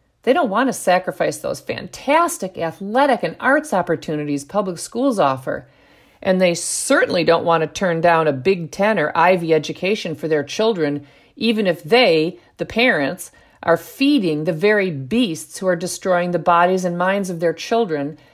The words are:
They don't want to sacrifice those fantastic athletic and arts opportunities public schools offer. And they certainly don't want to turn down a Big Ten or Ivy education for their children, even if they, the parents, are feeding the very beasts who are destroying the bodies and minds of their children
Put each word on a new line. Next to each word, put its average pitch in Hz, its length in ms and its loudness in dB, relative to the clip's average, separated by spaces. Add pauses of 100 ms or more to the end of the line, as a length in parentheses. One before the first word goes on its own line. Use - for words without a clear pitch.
(240)
They 240 100 2
don't 302 160 2
want 226 180 0
to 233 60 0
sacrifice 180 640 0
those - 240 -6
fantastic - 960 -2
athletic 214 680 0
and 165 160 -6
arts 294 340 0
opportunities 151 680 -2
public 185 360 -4
schools 240 400 -2
offer. 135 500 -2 (520)
And 185 200 2
they 180 140 2
certainly 269 680 0
don't 165 220 2
want 165 160 2
to 156 60 -2
turn 165 340 -2
down 160 260 4
a 147 60 2
Big 165 380 -2
Ten 202 280 0
or 151 160 -2
Ivy 170 380 4
education 165 600 -2
for 160 120 -8
their 151 160 0
children, 151 640 -2 (300)
even 220 300 0
if 170 160 -2
they, 175 560 4 (180)
the 170 80 -6
parents, 190 680 -2 (320)
are 170 140 4
feeding 185 680 0
the 170 80 0
very 190 400 2
beasts 156 680 -4
who 185 80 -2
are 180 100 2
destroying 180 540 -2
the 175 80 0
bodies 175 440 4
and 175 140 -2
minds 185 320 0
of 170 100 -8
their 165 140 0
children 160 640 -2 (160)